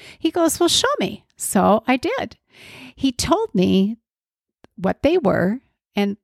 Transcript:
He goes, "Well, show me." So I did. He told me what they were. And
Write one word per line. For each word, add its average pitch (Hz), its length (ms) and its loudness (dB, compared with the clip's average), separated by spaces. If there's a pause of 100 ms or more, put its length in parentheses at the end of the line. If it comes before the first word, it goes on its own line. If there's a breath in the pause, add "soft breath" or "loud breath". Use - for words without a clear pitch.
(180 loud breath)
He 330 120 -2
goes, 330 280 0
"Well, 349 120 2
show - 180 2 (120)
me." - 260 -6 (100)
So 190 500 2
I 254 120 0
did. 359 400 -6 (580 loud breath)
He 269 160 -2
told 427 420 -2
me 190 440 2 (760)
what 185 260 -4
they 330 160 2
were. 185 420 0 (340)
And 202 300 -2